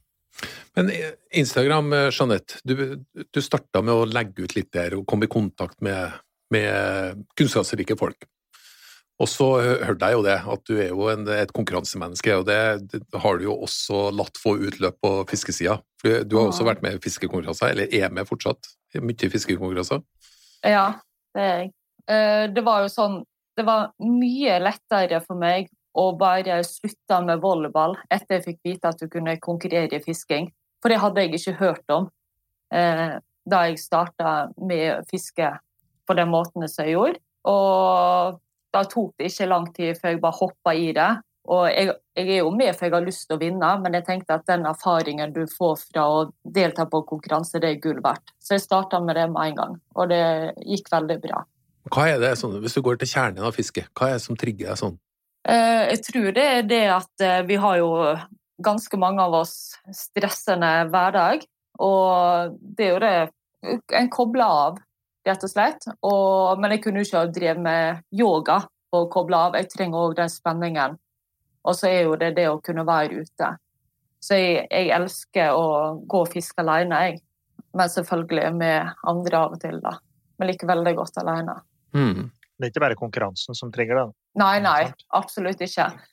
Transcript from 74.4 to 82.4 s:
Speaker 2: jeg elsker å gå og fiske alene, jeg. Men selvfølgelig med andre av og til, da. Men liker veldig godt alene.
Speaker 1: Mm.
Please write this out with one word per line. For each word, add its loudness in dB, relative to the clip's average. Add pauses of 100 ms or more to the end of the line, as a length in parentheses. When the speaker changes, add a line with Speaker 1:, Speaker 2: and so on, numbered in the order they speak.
Speaker 2:
jeg 0
elsker 0
å 2 (420)
gå 2
og -6
fiske -6
alene, 2
jeg. -2 (560)
Men 2
selvfølgelig -2
med 0 (100)
andre 0
av 0
og -14
til, -8
da. -4 (460)
Men -2
liker -4
veldig 2
godt -8
alene. -4 (360)
Speaker 1:
Mm. 0 (220)